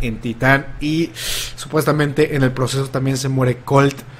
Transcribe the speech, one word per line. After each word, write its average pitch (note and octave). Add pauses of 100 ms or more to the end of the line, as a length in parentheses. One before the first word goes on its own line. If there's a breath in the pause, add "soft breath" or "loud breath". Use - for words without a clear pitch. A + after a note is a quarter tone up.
en A2+
titán, C3 (160)
y D#3+
supuestamente D3+
en C#3
el B2+
proceso C3
también C3+
se C3+
muere B2+
Colt. C#3 (200 loud breath)